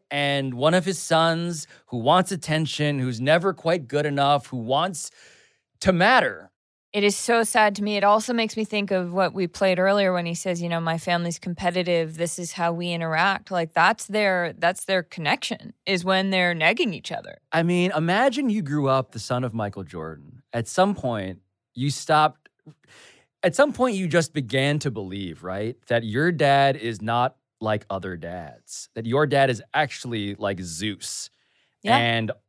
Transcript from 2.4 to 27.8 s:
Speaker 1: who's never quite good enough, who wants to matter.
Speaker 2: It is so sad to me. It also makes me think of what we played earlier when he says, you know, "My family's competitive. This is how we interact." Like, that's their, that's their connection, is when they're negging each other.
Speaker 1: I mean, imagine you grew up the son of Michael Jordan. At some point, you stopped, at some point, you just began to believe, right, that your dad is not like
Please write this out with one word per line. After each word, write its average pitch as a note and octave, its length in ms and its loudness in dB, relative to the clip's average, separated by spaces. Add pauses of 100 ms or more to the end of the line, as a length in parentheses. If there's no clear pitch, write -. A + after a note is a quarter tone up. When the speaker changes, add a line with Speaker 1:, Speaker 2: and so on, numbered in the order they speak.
Speaker 1:
who's B2+ 240 -4
never E3+ 320 2
quite E3 340 -2
good D3 200 -2
enough, C#3+ 400 2
who B2+ 100 -8
wants C#3+ 540 -2 (720)
to F#3+ 120 4
matter. E3+ 560 4 (440)
Speaker 2:
It G3+ 100 2
is G3+ 120 4
so A#3 280 2
sad G#3+ 320 4
to G3+ 80 -4
me. G#3 140 -2
It G3 60 2
also G#3+ 300 4
makes A3+ 240 -2
me A3 80 -2
think G#3 240 -4
of F3+ 240 -2
what F#3 200 2
we F#3+ 120 -2
played F#3 320 0
earlier F#3+ 360 2
when F3 120 -2
he E3+ 80 -4
says, F3 280 -4
you E3+ 80 -4
know, E3 100 -2
"My E3 180 -2
family's E3+ 400 -2
competitive. F3 800 -2
This E3 220 -4
is F3 140 -10
how E3+ 200 -2
we F3 180 -6
interact." E3 600 0
Like, E3+ 220 -2
that's F3+ 340 2
their, F#3+ 500 0
that's F3 280 0
their F#3+ 180 0
connection, - 680 -4 (120)
is F#3 180 0
when F#3+ 280 2
they're F3+ 240 2
negging F3+ 400 2
each - 160 -12
other. - 260 -10 (140)
Speaker 1:
I E3 100 2
mean, F3 340 2
imagine A3+ 540 2
you G#3 140 0
grew C#3+ 240 0
up C3+ 240 2
the A2+ 80 -10
son B2 240 -2
of A2+ 100 -6
Michael G2+ 300 -6
Jordan. D#2 580 -14 (120)
At A#2+ 140 -4
some F#3+ 280 2
point, G2 440 -6 (360)
you C#3 160 -2
stopped, D3+ 580 2 (920)
at F3+ 100 2
some C#4+ 200 4
point, B3 220 0
you F#3+ 120 -2
just D#3+ 260 0
began C#3 460 0
to C#3+ 100 -4
believe, G2 540 -8
right, G2+ 320 -6 (140)
that A#2 140 2
your C3 280 0
dad C#3 460 4
is A2 240 -6
not A#2+ 340 0 (240)
like G#2+ 300 -2